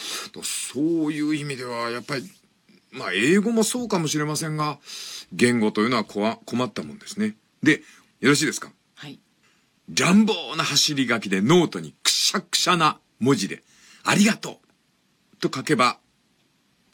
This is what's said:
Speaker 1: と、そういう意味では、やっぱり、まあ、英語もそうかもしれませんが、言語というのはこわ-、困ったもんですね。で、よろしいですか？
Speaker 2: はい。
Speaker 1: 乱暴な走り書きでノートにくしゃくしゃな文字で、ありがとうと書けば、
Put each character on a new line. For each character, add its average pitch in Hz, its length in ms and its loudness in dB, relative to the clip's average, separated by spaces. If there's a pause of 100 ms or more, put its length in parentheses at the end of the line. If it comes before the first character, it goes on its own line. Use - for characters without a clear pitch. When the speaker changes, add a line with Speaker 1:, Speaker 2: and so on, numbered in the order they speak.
(320)
Speaker 1:
と、 90 120 -14
そ 156 640 -2
う 151 40 -2
い 151 100 -6
う 151 140 0
意 147 80 -6
味 143 140 -8
で 127 80 -10
は、 117 240 -6
や 120 100 -6
っ 113 40 -10
ぱ 143 120 -6
り、 123 160 -8 (600)
ま 120 160 -10
あ、 92 40 -4
英 127 280 4
語 208 120 2
も 220 140 4
そ 247 180 -2
う 220 60 -6
か 190 100 2
も 160 80 0
し 147 100 -2
れ 151 60 0
ま 151 140 -2
せ 160 100 -4
ん 156 80 -4
が、 151 240 -2 (540)
言 120 260 4
語 107 140 2
と 107 80 0
い 110 60 2
う - 20 0
の 127 80 0
は 107 80 -2
こ - 160 -6
わ-、 110 240 0
困 120 180 -2
っ 120 80 -4
た - 120 -8
も 73 100 -14
ん - 60 -18
で - 60 -20
す - 140 -8
ね。 107 160 -2 (260)
で、 143 220 2 (380)
よ 117 80 4
ろ 143 60 6
し 143 80 0
い - 20 0
で 113 80 -2
す - 80 -10
か？ - 100 -14 (240)
Speaker 2:
は - 140 -18
い。 127 100 -18 (720)
Speaker 1:
乱 180 300 4
暴 170 320 -2
な 160 80 -2
走 147 320 0
り 135 100 0
書 117 140 0
き 101 100 -8
で 95 120 0
ノ 156 240 6
ー - 20 0
ト 95 140 -8
に 78 200 -14
く - 80 0
し - 240 0
ゃ 208 60 -4
く - 160 -4
し - 140 -2
ゃ 180 80 4
な 156 200 2 (220)
文 131 160 4
字 98 140 -2
で、 - 120 -12 (420)
あ - 120 2
り 208 100 6
が 208 100 2
と - 260 -12 (800)
う 175 80 0
と - 40 -6
書 131 100 -8
け 147 120 0
ば、 123 240 0 (960)